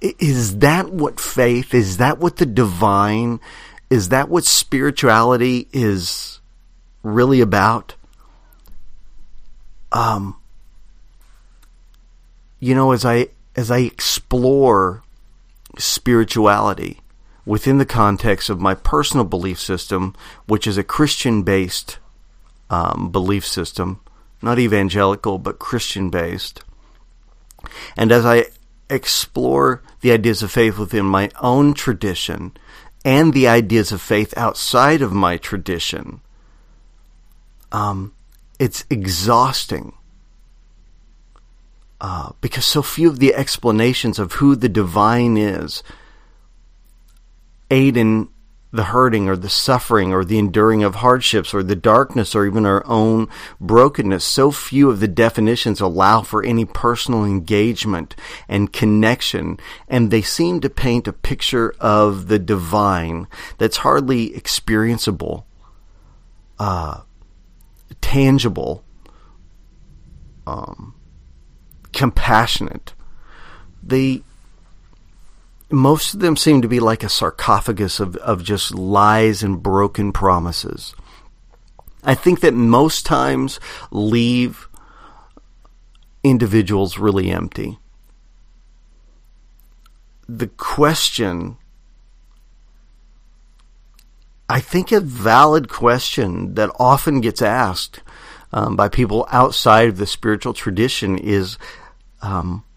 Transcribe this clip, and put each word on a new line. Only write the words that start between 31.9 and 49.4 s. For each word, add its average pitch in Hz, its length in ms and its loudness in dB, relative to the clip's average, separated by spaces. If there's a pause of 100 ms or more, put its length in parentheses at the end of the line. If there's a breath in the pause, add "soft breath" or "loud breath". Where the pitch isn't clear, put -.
and 143 300 4
the 131 120 6
ideas 113 460 4
of 95 80 -4
faith 107 360 -2
outside 131 640 2
of 104 100 -2
my 92 240 0
tradition, - 840 -8 (1500)
um, 104 440 -6 (440)
it's - 300 -4
exhausting, 104 1040 0 (2000)
uh, 90 300 -10 (100)
because - 240 -6
so - 160 0
few 160 280 2
of 139 100 0
the 131 160 4
explanations 120 840 0
of 98 160 -4
who 139 220 4
the 117 140 0
divine 107 640 2
is 92 460 -2 (1900 soft breath)
aid 135 260 4
in 110 320 2 (440)
the 110 120 -2
hurting 110 440 2
or 95 80 0
the 92 120 -8